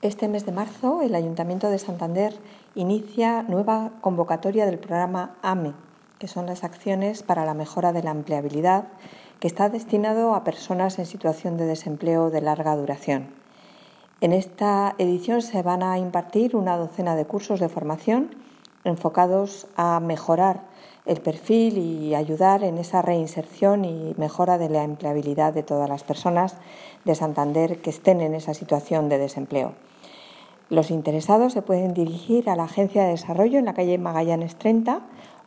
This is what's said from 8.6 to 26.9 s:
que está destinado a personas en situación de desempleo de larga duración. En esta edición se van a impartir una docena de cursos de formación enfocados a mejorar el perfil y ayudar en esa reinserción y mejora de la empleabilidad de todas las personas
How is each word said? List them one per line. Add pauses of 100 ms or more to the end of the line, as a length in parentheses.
que
está
destinado
a
personas
en
situación
de
desempleo
de
larga
duración. (920)
En
esta
edición
se
van
a
impartir
una
docena
de
cursos
de
formación (520)
enfocados
a
mejorar (440)
el
perfil
y
ayudar
en
esa
reinserción
y
mejora
de
la
empleabilidad
de
todas
las
personas (480)